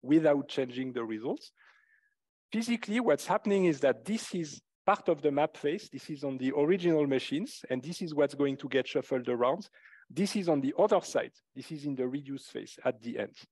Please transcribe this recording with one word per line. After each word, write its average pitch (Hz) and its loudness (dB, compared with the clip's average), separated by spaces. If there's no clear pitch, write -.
without 143 4
changing 127 -4
the 120 -4
results. 113 -6
Physically, 226 -2
what's 226 2
happening 196 2
is 151 4
that 127 2
this 214 -4
is 156 -6
part 202 2
of 156 2
the 147 4
map 147 0
face. 156 -4
This - -14
is 143 -8
on 139 -4
the 131 -2
original 160 4
machines, 139 -2
and 127 -2
this 170 -8
is 156 -6
what's 143 2
going 139 0
to 135 -10
get 127 0
shuffled 127 -2
around. 127 0
This 190 -2
is 175 0
on 143 4
the 135 -2
other 202 4
side. - -4
This 131 -12
is 147 -10
in 143 -2
the 127 -2
reduced 135 -8
phase - -12
at 120 -2
the 117 -6
end. 101 -6